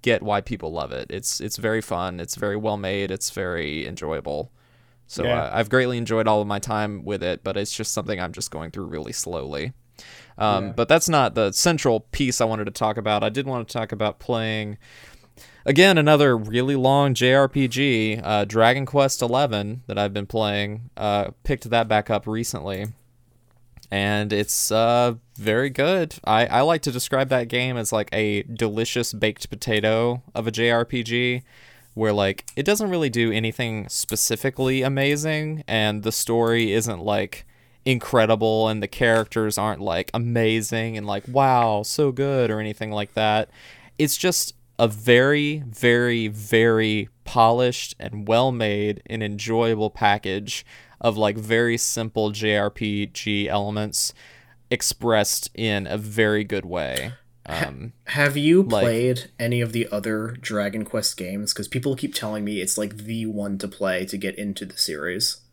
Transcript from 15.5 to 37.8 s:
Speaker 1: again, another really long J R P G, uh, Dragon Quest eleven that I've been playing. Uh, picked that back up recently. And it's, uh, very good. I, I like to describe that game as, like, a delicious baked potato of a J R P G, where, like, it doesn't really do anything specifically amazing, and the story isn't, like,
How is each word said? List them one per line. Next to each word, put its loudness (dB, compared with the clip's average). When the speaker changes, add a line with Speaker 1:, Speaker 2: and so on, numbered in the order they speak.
Speaker 1:
again, 8
another 6
really 0
long 4
J 4
R 6
P 0
G, 0
uh, 2
Dragon 4
Quest 2
eleven 0
that -2
I've 0
been -4
playing. -2
Uh, 0
picked -2
that 2
back 2
up -2
recently. -4
And 0
it's, 0
uh, 4
very 0
good. 0
I, 4
I 2
like 4
to -4
describe 0
that 0
game -2
as, -4
like, 0
a 0
delicious -2
baked -2
potato 0
of -2
a -2
J 2
R 4
P -4
G, 0
where, 2
like, 2
it -2
doesn't 0
really 0
do 2
anything -4
specifically -2
amazing, -2
and 0
the 0
story 2
isn't, -2
like, -2